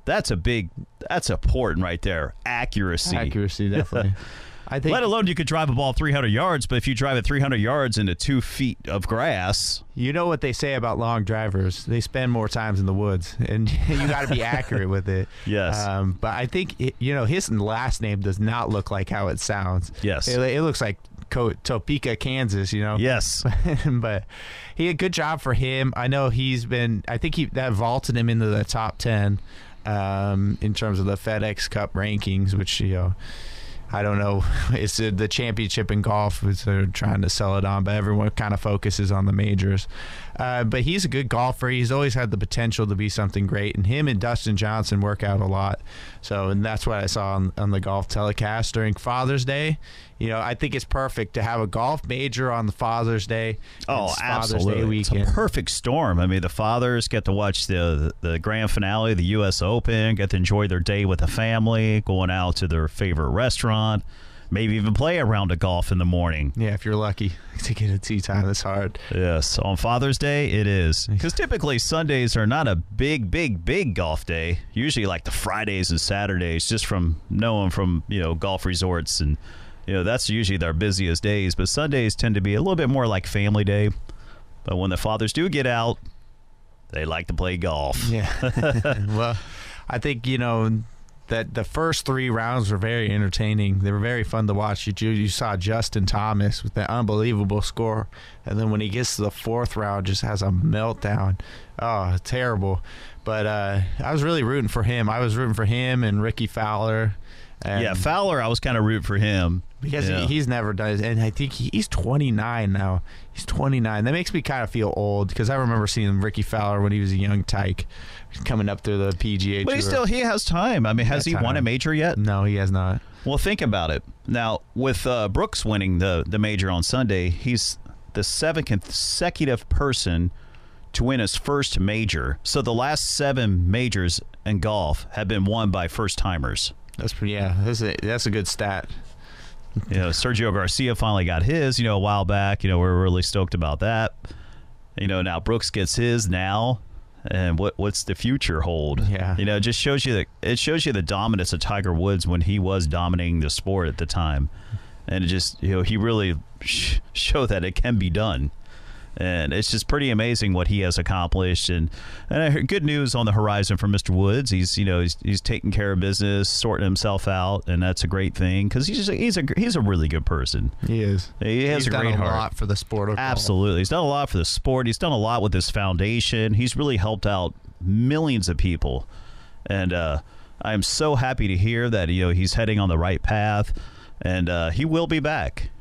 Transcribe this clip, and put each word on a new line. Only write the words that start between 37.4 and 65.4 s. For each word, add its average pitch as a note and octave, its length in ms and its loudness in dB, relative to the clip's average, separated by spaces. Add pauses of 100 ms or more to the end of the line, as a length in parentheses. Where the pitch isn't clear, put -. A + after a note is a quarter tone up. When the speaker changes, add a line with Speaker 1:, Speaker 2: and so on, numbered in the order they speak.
Speaker 2:
it G2 60 2
on, G2 200 2
but G2+ 100 0
everyone G#2 360 2
kinda G#2 260 0
focuses G2+ 560 0
on G2 140 2
the G2 60 4
majors. G2 540 2 (500)
Uh, B2 280 0
but A2+ 160 0
he's F3 240 2
a E3 40 0
good B2+ 200 -2
golfer. B2 400 0
He's B2 240 2
always C#3 220 2
had A#2+ 180 0
the F#2+ 60 0
potential A2+ 500 0
to G2+ 80 2
be G#2 120 0
something G2+ 380 0
great. G2+ 300 -2
And G2 100 2
him C#3+ 220 2
and G#2+ 120 0
Dustin A2+ 360 0
Johnson G#2+ 440 0
work G2+ 220 0
out G2+ 180 2
a G2 60 2
lot. G2 340 0 (420)
So, G2 260 -2
and G2+ 160 2
that's A2 240 -2
what A2 160 0
I - 20 0
saw G2 300 0
on, F#2+ 200 2
on G#2 140 0
the G2 80 2
golf G2 300 -2
telecast G#2 640 0
during A2 200 2
Father's B2+ 500 0
Day. D3 340 0 (400)
You A2+ 120 -2
know, A2 100 -2
I A#2 140 -2
think C3 200 -2
it's C3 100 -4
perfect C3 500 -2
to A#2 80 -2
have A#2 180 0
a G#2+ 80 0
golf B2+ 400 -2
major B2+ 420 -2
on A#2 160 0
the G#2 60 0
Father's A2+ 560 0
Day. A2+ 300 -2 (300)
Speaker 1:
Oh, A#2+ 180 0
Speaker 2:
It's - 140 -4
Father's A#2 300 -2
Day A2 60 2
Speaker 1:
absolutely. G#2+ 440 2
It's G2+ 100 0
a - 40 2
Speaker 2:
weekend. G2+ 200 4
Speaker 1:
perfect G3+ 360 0
storm. B2 480 2
I F2 80 4
mean, F#2 160 2
the F2+ 60 0
fathers A#2+ 580 0
get A2 200 -2
to G2 60 2
watch G2 360 0
the, E2+ 420 2 (120)
the E2 180 0
grand G#2+ 320 0
finale, A2 420 2
the F2 120 2
U G#2 180 4
S F#2+ 180 2
Open, A2+ 540 2
get G2 140 0
to G2 60 2
enjoy F#2+ 300 4
their F#2 140 0
day G2+ 240 2
with F#2+ 160 4
the - 80 4
family, A2+ 720 2
going F#2 300 2
out F2+ 260 2
to F#2 120 0
their D#2+ 200 2
favorite D#2 420 0
restaurant, A2 720 2 (500)
maybe A2 240 2
even G#2+ 180 2
play D#3 240 2
a D3 60 2
round G#2 260 2